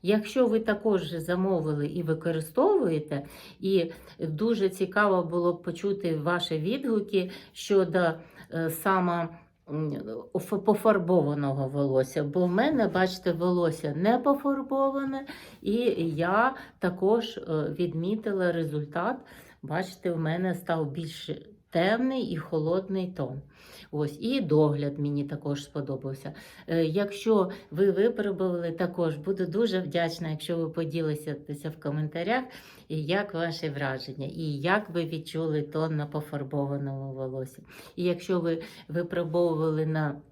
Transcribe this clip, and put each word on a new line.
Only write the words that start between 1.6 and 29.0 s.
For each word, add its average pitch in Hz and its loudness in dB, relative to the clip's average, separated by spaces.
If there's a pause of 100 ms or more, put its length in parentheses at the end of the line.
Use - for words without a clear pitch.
і 175 -4
використовуєте, 160 2 (380)
і 185 2 (260)
дуже 190 0
цікаво 190 2
було 170 2
б 175 -6
почути 175 -2
ваші 165 0
відгуки 202 0 (220)
щодо, 185 2 (540)
е, 165 0
саме, 175 2 (420)
м, 151 -2 (400)
оф-, 185 -2
пофарбованого 165 4
волосся. 139 2
Бо 180 2
в - 4
мене, 226 4
бачите, 185 2
волосся 165 2
не 214 4
пофарбоване, 277 0 (360)
і 214 0 (400)
я 202 2 (240)
також, 190 2
е, - -10 (360)
відмітила 180 0
результат. 165 -2 (460)
Бачите, 175 -4
в 165 0
мене 170 0
став 160 -2
більш 160 -8 (400)
темний 233 2
і 180 -4
холодний 175 -2
тон. 139 -6 (480)
Ось, 147 -2
і 254 0
догляд 147 4
мені 143 0
також 143 -4
сподобався. 135 -8 (340)
Е, 165 2
якщо 202 2 (200)
ви 190 4
випробували, 185 0
також 170 0